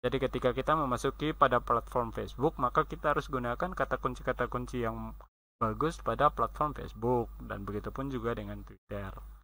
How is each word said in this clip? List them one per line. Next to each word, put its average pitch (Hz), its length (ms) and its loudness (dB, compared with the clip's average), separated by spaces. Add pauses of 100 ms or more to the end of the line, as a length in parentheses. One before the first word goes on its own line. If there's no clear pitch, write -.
Jadi 123 160 0
ketika 127 320 2
kita 131 240 2
memasuki 139 560 0
pada 127 320 6
platform 117 480 2
Facebook, 120 480 0
maka 135 240 4
kita 156 320 0
harus 156 160 -2
gunakan 123 400 0
kata 135 320 0
kunci-kata 123 480 0
kunci 123 320 -2
yang 113 320 -4 (480)
bagus 113 400 0
pada 120 240 4
platform 143 480 0
Facebook, 117 640 0
dan 104 240 -6
begitu 101 240 -4
pun 135 240 -6
juga 117 240 -2
dengan 104 320 -8
Twitter. 101 480 -10 (280)